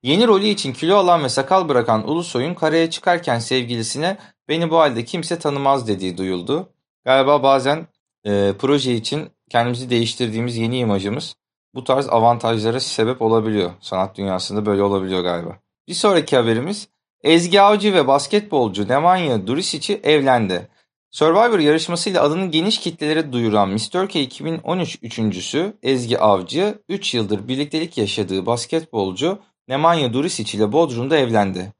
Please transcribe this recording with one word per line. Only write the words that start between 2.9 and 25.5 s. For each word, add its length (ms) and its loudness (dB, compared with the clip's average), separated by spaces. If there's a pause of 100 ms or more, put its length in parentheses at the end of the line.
sevgilisine, 800 -4 (320)
"Beni 220 -2
bu 60 2
halde 280 2
kimse 340 -6
tanımaz." 480 0
dediği 300 -4
duyuldu. 520 -4 (360)
Galiba 380 4
bazen, 440 2 (380)
e, 340 2
proje 340 2
için 360 -4 (200)
kendimizi 400 -2
değiştirdiğimiz 680 -2
yeni 200 -2
imajımız 580 -4 (380)
bu 100 -10
tarz 240 0
avantajlara 720 2
sebep 420 -2
olabiliyor. 500 0 (100)
Sanat 360 -6
dünyasında 480 -4
böyle 180 2
olabiliyor 400 0
galiba. 340 -4 (300)
Bir 60 -12
sonraki 440 2
haberimiz, 500 0 (340)
Ezgi 400 4
Avcı 320 4
ve 140 4
basketbolcu 800 0
Nemanja 600 2
Durisic'i 560 -4
evlendi. 680 2 (420)
Survivor 480 4
yarışmasıyla 640 0
adını 220 0
geniş 340 -2
kitlelere 520 -4
duyuran 380 0
Miss 200 -4
Turkey 340 -2
iki 220 -10
bin 120 -6
on 220 -4
üç 220 -6
üçüncüsü 800 -4